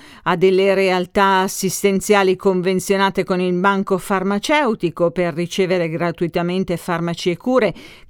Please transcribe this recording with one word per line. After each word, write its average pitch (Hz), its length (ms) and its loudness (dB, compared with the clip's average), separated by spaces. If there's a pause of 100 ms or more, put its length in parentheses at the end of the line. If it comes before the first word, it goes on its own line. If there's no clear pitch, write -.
(240)
a 175 120 0
delle 190 380 4
realtà 190 640 2
assistenziali 190 960 0
convenzionate 190 880 0
con 180 160 -2
il 180 140 0
banco 196 420 0
farmaceutico 202 1160 0
per 175 200 -2
ricevere 175 560 -2
gratuitamente 175 880 -2
farmaci 170 540 -4
e 170 80 -2
cure 240 360 0 (360)